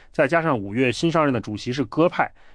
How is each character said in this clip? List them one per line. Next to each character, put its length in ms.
再 160
加 160
上 160
五 160
月 160
新 180
上 160
任 80
的 80
主 160
席 160
是 120
鸽 240
派， 200